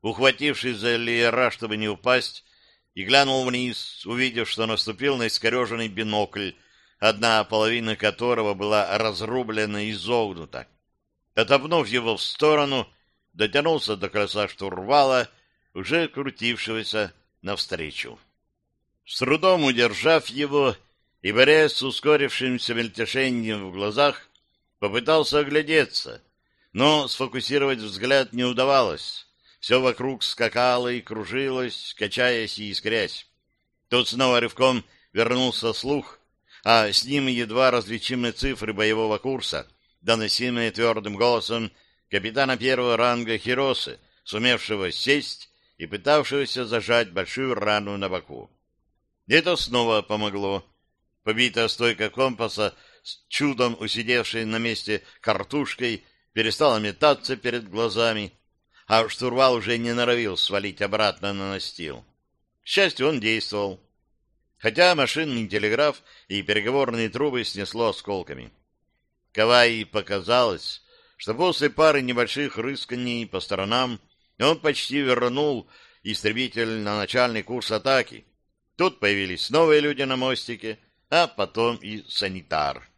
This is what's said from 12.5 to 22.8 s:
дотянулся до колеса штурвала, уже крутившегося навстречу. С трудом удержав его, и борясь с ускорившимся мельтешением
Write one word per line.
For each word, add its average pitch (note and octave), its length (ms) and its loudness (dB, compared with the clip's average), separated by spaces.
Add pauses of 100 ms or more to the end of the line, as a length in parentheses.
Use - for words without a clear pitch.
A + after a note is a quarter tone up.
дотянулся C3+ 600 0
до F#2+ 140 -6
колеса G#2 380 -2
штурвала, A2+ 800 2 (440)
уже D3 340 -2
крутившегося A2+ 1040 -4 (280)
навстречу. D#2+ 800 -8 (840)
С - 140 -10
трудом D#3 440 4
удержав B2 640 4
его, C#3 480 0 (460)
и F#2+ 100 0
борясь D3 420 6
с - 100 -4
ускорившимся C3 920 0
мельтешением A2+ 960 -2